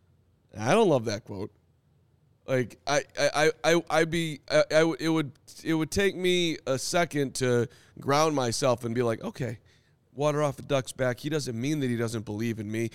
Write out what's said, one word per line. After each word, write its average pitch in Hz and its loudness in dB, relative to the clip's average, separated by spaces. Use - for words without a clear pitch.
I 120 2
don't 220 4
love 120 2
that 104 -6
quote. 101 -10
Like, 127 -2
I, 143 2
I, 147 2
I, 156 2
I, 170 4
I'd 160 2
be, 165 -4
I, 151 6
I, 160 4
it 160 -2
would, 156 0
it 156 -2
would 156 -2
take 196 0
me 180 0
a 131 0
second 160 0
to 123 2
ground 147 2
myself 123 0
and 117 -4
be 123 0
like, 113 -2
"Okay, 123 -8
water 147 0
off 143 -2
the 131 -16
duck's 131 -2
back. 127 -2
He 143 -6
doesn't 131 -4
mean 147 -2
that 127 0
he 117 0
doesn't 113 -4
believe 107 -4
in 104 -8
me. 113 -2